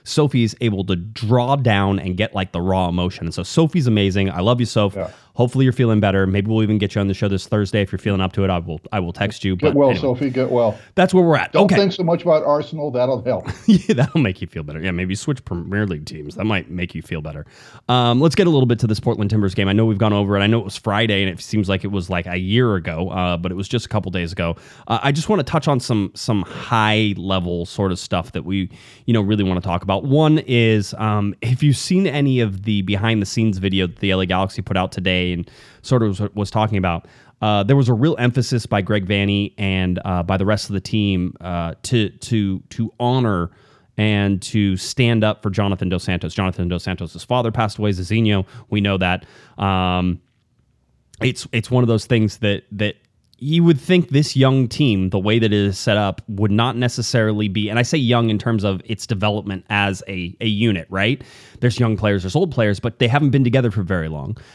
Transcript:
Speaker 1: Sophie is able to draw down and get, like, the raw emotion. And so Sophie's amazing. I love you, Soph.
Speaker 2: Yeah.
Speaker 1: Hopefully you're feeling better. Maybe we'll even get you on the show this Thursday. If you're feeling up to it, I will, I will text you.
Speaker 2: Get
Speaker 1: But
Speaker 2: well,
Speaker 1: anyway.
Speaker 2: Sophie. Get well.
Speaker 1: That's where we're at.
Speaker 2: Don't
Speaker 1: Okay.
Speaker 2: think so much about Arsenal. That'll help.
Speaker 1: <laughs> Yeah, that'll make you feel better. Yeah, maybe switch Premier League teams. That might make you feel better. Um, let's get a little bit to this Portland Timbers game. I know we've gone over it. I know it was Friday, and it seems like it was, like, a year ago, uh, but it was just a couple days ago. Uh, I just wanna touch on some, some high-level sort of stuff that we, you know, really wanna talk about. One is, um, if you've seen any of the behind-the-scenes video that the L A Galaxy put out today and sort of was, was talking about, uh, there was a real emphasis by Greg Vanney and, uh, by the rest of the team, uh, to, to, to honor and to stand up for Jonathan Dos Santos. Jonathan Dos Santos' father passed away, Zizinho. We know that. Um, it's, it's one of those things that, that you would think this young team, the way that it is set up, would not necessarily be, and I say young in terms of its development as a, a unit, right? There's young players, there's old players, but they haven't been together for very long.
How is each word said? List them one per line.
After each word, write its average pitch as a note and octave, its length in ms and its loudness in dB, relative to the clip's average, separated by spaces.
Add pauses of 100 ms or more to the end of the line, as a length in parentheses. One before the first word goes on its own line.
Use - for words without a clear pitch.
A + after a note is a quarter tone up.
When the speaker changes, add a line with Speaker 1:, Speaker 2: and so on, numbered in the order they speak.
Speaker 1:
Sophie C#3 400 2
is G#2+ 160 -2
able G2+ 260 0
to F#2 120 0
draw A#2 580 0
down G2+ 440 2
and F2+ 180 -4
get, G#2 180 -2
like, F#2+ 160 -4
the F2 100 -4
raw F#2 280 0
emotion. F2+ 380 -4
And D#2+ 60 -8
so F2+ 100 -6
Sophie's D#3 440 0
amazing. G2 420 2
I E2+ 120 -4
love A#2+ 180 2
you, A#2+ 60 0
Soph. G#2 300 0
Speaker 2:
Yeah. F#2+ 160 -8 (240)
Speaker 1:
Hopefully B2+ 280 2
you're B2+ 80 4
feeling A2+ 300 2
better. G2 260 2
Maybe G2+ 240 0
we'll A2 120 2
even G#2+ 160 2
get G2 160 -2
you A2 40 -2
on G2+ 80 0
the G2 60 0
show G2+ 160 -2
this F#2+ 180 -4
Thursday. G#2 340 0
If F#2+ 120 -2
you're F#2 60 -4
feeling G2+ 200 0
up F#2 140 -2
to G2 100 0
it, F#2+ 60 2
I F2+ 100 0
will, E2 220 -8 (100)
I G#2+ 80 -2
will F2 140 -4
text - 320 -6
you. F#2+ 100 0
Speaker 2:
Get F#2 140 2
Speaker 1:
But - 60 2
Speaker 2:
well, C#3 160 6
Speaker 1:
anyway. F#2 100 -2
Speaker 2:
Sophie. B2+ 280 -2
Get B2+ 220 -2
well. A#2 260 2 (180)
Speaker 1:
That's F#3 180 4
where F#3 100 6
we're D#3+ 140 4
at. F#2 160 -2
Speaker 2:
Don't F#3 120 6
Speaker 1:
Okay. F#3+ 120 4
Speaker 2:
think G3 160 2
so F#3 100 -4
much E3+ 200 0
about D#3+ 200 4
Arsenal. D3 480 -2
That'll B2 320 0
help. G#2+ 240 -4 (100)
Speaker 1:
<laughs> - 100 -20
Yeah, G#3+ 260 6
that'll C#3+ 260 2
make G2+ 220 0
you F2 60 -8
feel D#2+ 160 -10
better. D2 180 -10
Yeah, F#2 100 -2
maybe F#2 240 -2
switch C3+ 300 -6
Premier F#2+ 400 -2
League D2+ 200 -4
teams. D2+ 300 -12
That F#2+ 80 -6
might G2+ 260 -2
make F2 240 -6
you E2 80 -10
feel D#2+ 200 -8
better. D2 240 -12 (420)
Um, B2 320 2
let's D#3 160 4
get F#3 120 4
a - 20 4
little C#3 160 4
bit A#2+ 140 2
to A#2+ 80 0
this G#2+ 120 0
Portland G#2+ 300 -2
Timbers G2+ 240 0
game. G2 160 0
I G2 40 2
know A2 120 4
we've G#2+ 140 2
gone G#2+ 120 2
over G2+ 240 2
it. G2 60 2
I G2+ 60 2
know A2+ 120 4
it F#2+ 60 -6
was F#2+ 100 -10
Friday, G#2 480 0
and F#2+ 80 -2
it E2+ 80 -10
seems G#2 300 -2
like F#2+ 160 -2
it G2 60 -6
was, F#2 180 -4
like, F2 180 -2
a F2+ 80 -6
year G#2 400 2
ago, E2+ 360 -4
uh, F2+ 260 0
but F2 140 -4
it F2 40 -6
was G2+ 140 -6
just A#2+ 160 -4
a - 40 -14
couple F#2 220 -4
days F2 220 -4
ago. E2+ 240 -4 (300)
Uh, A2+ 160 -2
I C#3+ 100 2
just D#3 160 -2
wanna G3 140 2
touch D#3 260 -2
on C3+ 100 2
some, G#2 360 -2
some G#2+ 260 -2
high-level F#2+ 1200 0
sort G2 260 -2
of F2 80 -4
stuff - 320 -4
that D#2+ 120 -8
we, F#2+ 260 -4 (360)
you A#2+ 80 2
know, A2 80 4
really G#2 220 2
wanna F#2 180 0
talk F2 220 -2
about. G2 200 0
One D3+ 360 4
is, A2+ 560 2
um, G#2 460 -2
if B2 220 -2
you've C#3+ 140 4
seen F#3 300 0
any C#3 320 0
of G2 240 -2
the G#2 180 0
behind-the-scenes G#2 800 0
video F#2+ 280 0
that E2+ 120 -12
the G2 120 0
L F#2 80 2
A F#2+ 60 0
Galaxy F#2 360 -2
put F#2+ 140 -4
out F#2 160 -2
today F2+ 420 -4
and E2+ 160 -6 (340)
sort B2+ 180 2
of G2+ 180 0
was, G#2 140 -4
was G2+ 180 -4
talking G#2+ 280 0
about, F2 280 -2 (360)
uh, G#2 180 2
there A2 140 2
was C3 140 4
a B2+ 40 4
real C#3 240 0
emphasis B2 480 0
by G#2 160 0
Greg G2+ 240 -2
Vanney G2+ 540 0
and, F#2+ 460 0
uh, F2+ 180 -2
by F#2+ 140 0
the F#2+ 80 0
rest G#2 240 0
of G2+ 40 -6
the F#2+ 80 -2
team, G2 600 -2
uh, F2 420 -6
to, A2 260 0
to, G2+ 500 -2 (120)
to A2+ 280 -4
honor A#2+ 520 0 (460)
and G2+ 440 2
to G2+ 360 0
stand A#2 460 0
up G#2+ 200 0
for G#2 60 -2
Jonathan G2 400 -2
Dos F2+ 140 -2
Santos. F2+ 300 -4
Jonathan F#2 360 -2
Dos F2 140 -6
Santos' F2 400 -8
father B2 280 0
passed A2 260 -2
away, G#2+ 140 0
Zizinho. G2+ 540 0 (240)
We G#2 120 0
know G2 160 2
that. F#2 280 -2 (320)
Um, F#2 640 0 (1000)
it's, - 300 -2
it's A2+ 180 -4
one B2 140 2
of A#2+ 60 2
those A2+ 160 0
things A2 320 2
that, G2+ 340 -2
that G#2 240 -4 (440)
you D#3+ 240 2
would E3 160 6
think F3+ 300 2
this D3 260 2
young C3 320 4
team, G2+ 420 0
the G2 100 0
way G#2 200 2
that A2 80 4
it G#2 60 0
is G2+ 240 2
set G#2 200 0
up, G2 300 -2
would G#2 240 0
not A#2 260 2
necessarily A2 720 0
be, G#2 220 -2
and G#2+ 100 -2
I B2 40 4
say E3 140 -2
young A#2+ 320 2
in G#2+ 80 2
terms A2 260 -2
of F#2+ 220 0
its A2 200 -8
development G2+ 640 -4
as G2+ 380 0
a, F#2 340 -8
a A2+ 60 -2
unit, G#2 420 0
right? G#2 320 0 (380)
There's B2 200 0
young A2+ 180 2
players, G2+ 260 0
there's F#2 120 -2
old E3 160 0
players, G#2+ 280 0
but - 200 -6
they B2 80 4
haven't C#3+ 240 4
been C#3 120 4
together A#2+ 280 2
for G2+ 120 -2
very E2+ 260 -2
long. D2+ 280 -8 (180)